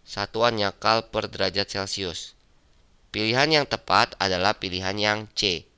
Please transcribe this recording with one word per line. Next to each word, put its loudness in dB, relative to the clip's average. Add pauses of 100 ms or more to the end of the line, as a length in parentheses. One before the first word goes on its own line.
satuannya 0
kal 0
per -2
derajat -2
Celcius. -6 (800)
Pilihan 2
yang 4
tepat 2
adalah 2
pilihan -4
yang 2 (180)
C. -2